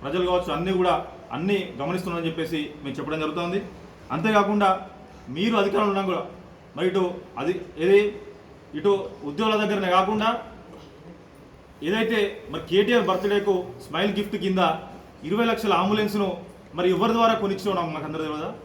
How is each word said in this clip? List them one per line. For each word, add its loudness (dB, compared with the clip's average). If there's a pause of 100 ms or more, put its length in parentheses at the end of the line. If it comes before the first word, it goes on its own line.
ప్రజలు 0
కావచ్చు, 2
అన్నీ 0
కూడా 4 (420)
అన్నీ 2 (220)
గమనిస్తున్నారని -2
చెప్పేసి -4 (240)
మేము -6
చెప్పడం -4
జరుగుతోంది. -2 (560)
అంతేకాకుండా 4 (680)
మీరు 0
అధికారంలో 2
ఉన్నాం 0
కూడా -2 (520)
మరి 0
ఇటు 2 (380)
అది 0 (300)
ఏది 8 (760)
ఇటు 2 (380)
ఉద్యోగుల 0
దగ్గరనే 0
కాకుండా 2 (1600)
ఏదైతే 0 (320)
మరి -8
కేటీఆర్ 4
బర్త్‌డేకు 2 (300)
స్మైల్ -2
గిఫ్ట్ -4
కింద 2 (680)
ఇరవై 2
లక్షల 2 (100)
అంబులెన్స్ను 2 (500)
మరి 2
ఎవరి 2
ద్వారా 6 (100)
కొనిచ్చావు 0
నాకు, -2
మాకు -8
అందరూ -6
తెలియదా? -6 (140)